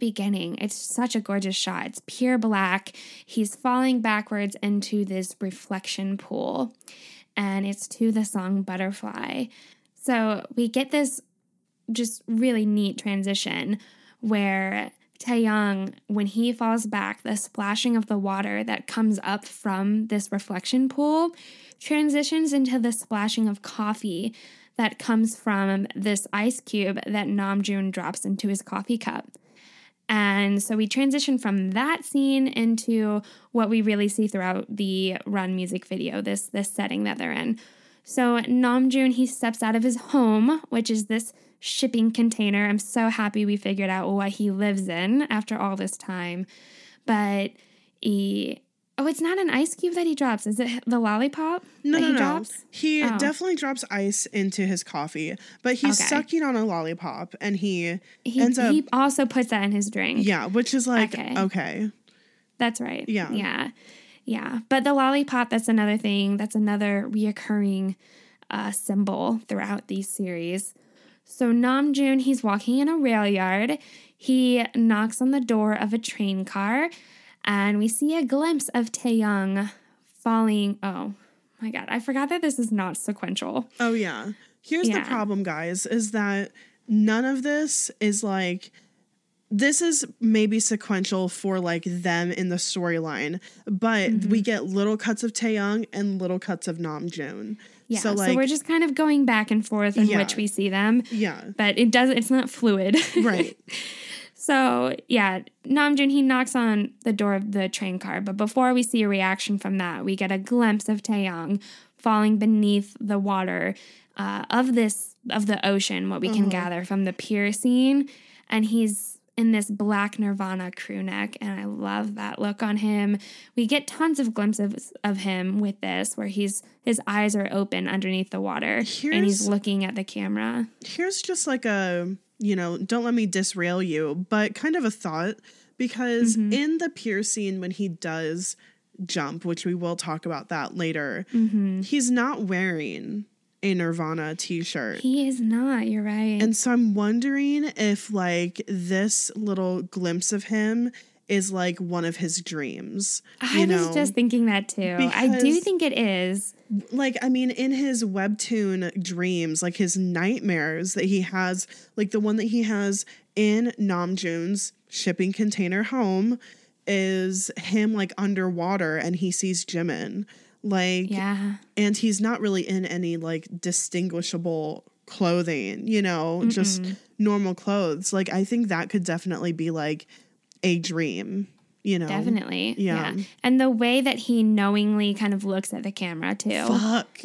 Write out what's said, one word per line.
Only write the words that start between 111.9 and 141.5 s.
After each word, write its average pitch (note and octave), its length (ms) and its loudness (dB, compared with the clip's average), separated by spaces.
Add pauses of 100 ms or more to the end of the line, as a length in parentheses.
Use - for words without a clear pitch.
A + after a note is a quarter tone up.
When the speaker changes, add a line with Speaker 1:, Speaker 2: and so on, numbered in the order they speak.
Speaker 1:
falling G#3+ 400 4
beneath G#3 640 2
the G3+ 180 0
water, F#3+ 560 -2 (440)
uh, G3 320 -4
of B3+ 240 4
this, A3 420 0 (140)
of G#3 160 0
the G3+ 200 0
ocean, G3 440 0
what F#3+ 100 -2
we F#3 80 0
can A3 140 2
Speaker 2:
Mm-hmm. G3+ 80 4
Speaker 1:
gather F3 340 -2
from G3 220 0
the F#3 80 -2
pier G#3 380 -2
scene, C4 580 4 (400)
and A3 160 2
he's G#3+ 520 0 (160)
in A3+ 180 4
this G#3 180 0
black G#3 480 0
Nirvana F#3+ 540 -2
crew G3 300 -8
neck, F#3+ 380 -4
and - 180 -6
I G2+ 60 -8
love G3 520 -4
that G#3 220 -8
look G#3 240 -4
on G#3 140 0
him. G#3 400 0 (400)
We A#3+ 100 2
get C#4+ 200 0
tons D#4 340 0
of A3+ 140 0
glimpses G#3 580 -2 (100)
of G3+ 140 0
him F#3+ 420 -2
with G3+ 220 -2
this, F#3+ 380 -2
where G#3+ 100 -6
he's, G3 340 -4 (200)
his A#3 240 0
eyes G#3 280 2
are G3 160 0
open G3 380 -2
underneath F#3+ 400 -2
the - 140 -6
water, D#2 340 -2
and A#3 100 -2
he's - 140 -8
Speaker 2:
Here's G3+ 480 2
Speaker 1:
looking G3+ 380 0
at F#3+ 80 -6
the G3 100 -4
camera. G#3+ 640 -4 (180)
Speaker 2:
here's F#4 360 -4
just, - 240 -4
like, C4 180 -2
a, F#3+ 500 -2 (260)
you G#3 160 0
know, F3 220 -2
don't A#3 260 -2
let A#3+ 100 0
me A3+ 120 2
disrail F#3 560 0
you, D#3+ 460 -2
but G#3+ 280 2
kind D#4 200 0
of D4 80 0
a A3 60 0
thought, F3+ 460 -6 (420)
because A#3 580 0
Speaker 1:
Mm-hmm. G#3 160 0
Speaker 2:
in D4+ 260 0
the F4 120 -2
pier G#3 320 -4
scene G3 380 -4
when F3+ 100 -6
he G3 180 -4
does E3 680 -6 (500)
jump, E3 380 -4
which E3+ 200 -4
we F3 100 -2
will E3+ 220 -4
talk E3 300 -8
about D#3 240 -8
that D3+ 260 -6
later, D#3 560 -4
Speaker 1:
Mm-hmm. G3+ 500 2